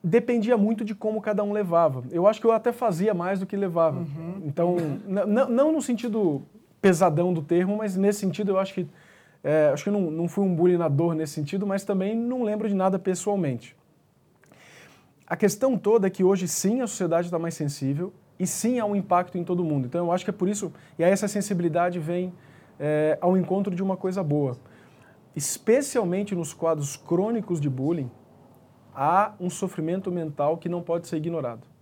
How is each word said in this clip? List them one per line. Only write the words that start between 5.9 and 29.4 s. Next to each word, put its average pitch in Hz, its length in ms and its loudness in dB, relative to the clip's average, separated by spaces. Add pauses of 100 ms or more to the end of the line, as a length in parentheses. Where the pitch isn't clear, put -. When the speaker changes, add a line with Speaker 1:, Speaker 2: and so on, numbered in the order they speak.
Speaker 1:
pesadão 175 540 4
do 165 80 -2
termo, 180 340 0
mas 208 200 -4
nesse 202 240 2
sentido 196 320 -2
eu 190 60 2
acho 190 140 -2
que, 185 160 -6 (560)
é, 151 300 4
acho 147 100 -6
que 202 60 0
eu - 20 2
não, 190 180 0
não 165 160 -2
fui 196 160 -2
um 185 120 2
bullyingador 170 600 4
nesse 156 200 -4
sentido, 185 320 -2
mas 196 180 -2
também 196 320 0
não 240 260 -2
lembro 214 240 -2
de 202 80 0
nada 190 240 2
pessoalmente. 185 760 -2 (1500)
A 170 100 -4
questão 220 400 2
toda 202 300 4
é 190 40 2
que 190 140 0
hoje 185 240 2
sim 226 320 0
a 240 60 -2
sociedade 175 440 -2
tá 170 80 -2
mais 165 140 -4
sensível 143 580 -4 (280)
e 185 80 -2
sim 240 340 -2
há 214 60 0
um 202 100 0
impacto 180 400 0
em 175 80 -2
todo 180 180 0
mundo. 147 220 0
Então 170 220 -2
eu 170 60 0
acho 185 120 -2
que 208 60 -2
é - 20 -6
por 185 160 -2
isso, 208 240 -4 (260)
e 165 60 2
aí 180 80 6
essa 202 160 0
sensibilidade 175 680 -2
vem, 175 340 -4 (460)
é, 151 420 0
ao 185 160 4
encontro 190 380 0
de 180 80 -4
uma 190 160 -2
coisa 185 240 -4
boa. 143 340 0 (800)
Especialmente 208 1000 0
nos 170 200 -6
quadros 156 420 -2
crônicos 190 640 -2
de 143 80 0
bullying, 135 420 -2 (800)
há 185 460 0
um 180 100 -4